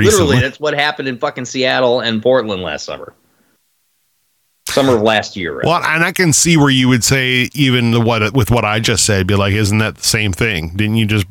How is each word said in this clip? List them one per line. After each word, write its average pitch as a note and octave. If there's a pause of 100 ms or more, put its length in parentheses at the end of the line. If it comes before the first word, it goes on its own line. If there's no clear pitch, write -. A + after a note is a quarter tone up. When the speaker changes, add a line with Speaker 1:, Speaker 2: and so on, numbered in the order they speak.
Speaker 1:
Recently. C#3+
Speaker 2:
that's B2+
what D3
happened C#3+
in B2+
fucking C#3
Seattle B2+
and A2
Portland A2
last D2+
summer. C#2+ (1500)
Summer C3+
of G#2
last G#2+
year, E2+
right? -
Speaker 1:
Well, E3
and D#3+
I F3+
can E3+
see E3
where C#3+
you C3
would B2+
say, B2+
even B2
the, A#2
what, A2
with B2+
what A#2
I G#2+
just A2+
said, F#2+
be G2+
like, G2
"Isn't G#2+
that G#2+
the -
same G#2+
thing? F2
Didn't G#2+
you A2
just G2+